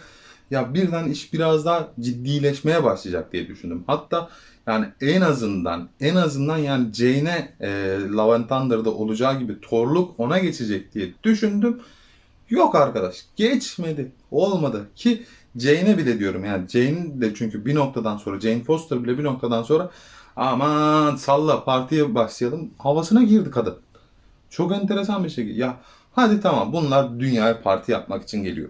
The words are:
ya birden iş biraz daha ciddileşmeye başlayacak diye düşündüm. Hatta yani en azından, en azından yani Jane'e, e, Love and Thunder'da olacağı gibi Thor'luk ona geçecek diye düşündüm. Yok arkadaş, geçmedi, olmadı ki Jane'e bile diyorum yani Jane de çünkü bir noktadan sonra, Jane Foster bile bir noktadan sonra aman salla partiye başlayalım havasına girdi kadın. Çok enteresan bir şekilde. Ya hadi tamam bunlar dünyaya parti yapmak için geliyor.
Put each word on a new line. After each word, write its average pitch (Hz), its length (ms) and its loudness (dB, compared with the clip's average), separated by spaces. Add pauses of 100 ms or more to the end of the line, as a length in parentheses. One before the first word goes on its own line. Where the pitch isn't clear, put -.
(520)
ya 117 220 -2
birden 165 320 0
iş - 280 -8
biraz 160 320 2
daha 170 220 0 (120)
ciddileşmeye 143 840 0
başlayacak 92 500 -2
diye 87 140 -6
düşündüm. 87 400 -10
Hatta 170 420 -4 (380)
yani 110 180 0 (160)
en 165 200 2
azından, 98 680 -2 (100)
en 160 160 0
azından 156 420 0
yani 135 360 0
Jane'e, 139 640 0
e, 98 400 -4 (100)
Love 107 260 4
and 117 140 -2
Thunder'da 123 400 0
olacağı 110 500 -2
gibi 107 220 -8
Thor'luk 139 580 0
ona 143 200 0
geçecek 117 540 -4
diye 92 200 -6 (100)
düşündüm. 220 580 0 (680)
Yok 285 260 4
arkadaş, 110 500 0 (100)
geçmedi, 165 760 -2 (200)
olmadı 143 640 0
ki 233 280 0 (320)
Jane'e 165 420 4
bile 123 220 0
diyorum 95 260 -2
yani 95 240 -4
Jane 143 520 0
de 107 140 0
çünkü 107 300 -6
bir 143 100 0
noktadan 123 420 -2
sonra, 98 220 -8
Jane 113 240 0
Foster 151 400 -2
bile 123 140 -2
bir 147 60 -4
noktadan 123 400 -2
sonra 160 260 0 (460)
aman 147 800 2
salla 139 480 2
partiye 131 520 0
başlayalım 123 640 -2
havasına 165 460 4
girdi 208 280 4
kadın. 113 260 -2 (720)
Çok 175 220 -2
enteresan 202 520 -2
bir 160 60 -4
şekilde. 107 300 -6
Ya 127 180 -4 (340)
hadi 214 300 2
tamam 123 320 0
bunlar 135 460 0
dünyaya 117 420 2
parti 98 300 0
yapmak 98 320 -4
için 104 200 -6
geliyor. 78 260 -6